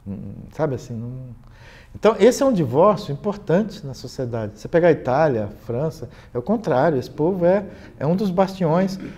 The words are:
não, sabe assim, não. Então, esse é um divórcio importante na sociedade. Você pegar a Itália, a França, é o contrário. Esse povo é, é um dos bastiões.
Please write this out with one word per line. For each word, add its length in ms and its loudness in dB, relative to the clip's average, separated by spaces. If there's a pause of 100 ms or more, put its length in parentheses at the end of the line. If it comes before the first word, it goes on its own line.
não, 120 -10 (340)
sabe 240 -4
assim, 180 -12
não. 180 -10 (800)
Então, 240 2
esse 240 6
é 40 4
um 80 4
divórcio 600 2
importante 720 -2
na 80 -10
sociedade. 640 -8
Você 100 -14
pegar 200 4
a 40 8
Itália, 540 2
a 20 -8
França, 600 -6 (240)
é 40 -6
o 40 -2
contrário. 560 0
Esse 140 -4
povo 340 0
é, 220 2 (320)
é 80 -2
um 80 2
dos 160 0
bastiões. 680 0 (180)